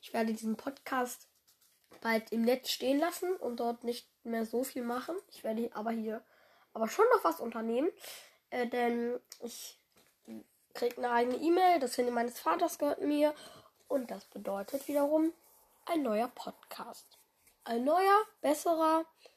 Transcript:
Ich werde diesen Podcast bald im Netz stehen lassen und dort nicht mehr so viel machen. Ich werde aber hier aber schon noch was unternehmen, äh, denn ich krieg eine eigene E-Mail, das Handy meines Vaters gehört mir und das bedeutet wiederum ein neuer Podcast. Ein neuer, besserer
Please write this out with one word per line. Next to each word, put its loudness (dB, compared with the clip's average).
Ich -18
werde -2
diesen -4
Podcast -6
bald 0
im 0
Netz 0
stehen 0
lassen 0
und -6
dort -4
nicht -6
mehr -2
so -2
viel -8
machen. -6
Ich -20
werde -2
aber -4
hier -6
aber 0
schon 6
noch 2
was 2
unternehmen, -2
äh, -2
denn 0
ich -14
krieg -4
eine -2
eigene 2
E-Mail, 6
das -2
Handy 0
meines -2
Vaters 0
gehört -2
mir 2
und -2
das -10
bedeutet -6
wiederum 2
ein 0
neuer 0
Podcast. -16
Ein -2
neuer, 6
besserer 2